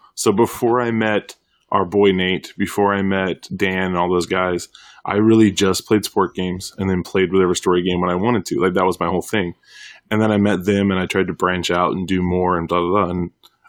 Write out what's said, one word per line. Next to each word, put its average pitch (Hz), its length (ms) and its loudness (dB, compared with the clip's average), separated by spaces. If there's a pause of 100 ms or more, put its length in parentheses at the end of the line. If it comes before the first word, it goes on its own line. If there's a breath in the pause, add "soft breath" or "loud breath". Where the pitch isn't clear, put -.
(160 soft breath)
So - 160 0
before 117 500 0
I 117 100 -2
met 110 440 -2 (360)
our 98 140 2
boy 101 260 4
Nate, 92 460 -2
before 101 360 0
I 98 80 0
met 95 540 -2
Dan 92 320 -2
and 92 100 -2
all 87 120 0
those 87 160 0
guys, 90 440 -2 (360 loud breath)
I 98 100 -2
really 110 360 6
just 95 340 0
played 101 200 0
sport 95 280 -2
games 92 440 -6
and 95 120 -2
then 90 140 0
played 95 280 0
whatever 90 240 2
story 90 280 0
game 90 180 0
when 90 80 0
I 90 60 0
wanted 104 320 0
to. - 120 -4
Like, 90 140 0
that 92 120 2
was 92 140 0
my 85 80 -2
whole 87 140 -2
thing. 90 320 -4 (560 loud breath)
And 107 120 0
then 110 100 2
I 104 60 2
met 101 280 0
them 101 260 2
and 95 80 0
I 92 60 -2
tried 95 220 -2
to 90 60 -4
branch 90 360 -2
out 90 220 0
and 90 160 -6
do 92 140 0
more 90 360 0
and 85 100 -4
blah, 87 120 0
blah, 87 100 0 (160)
blah. 87 60 -2
And 87 200 -4 (380 soft breath)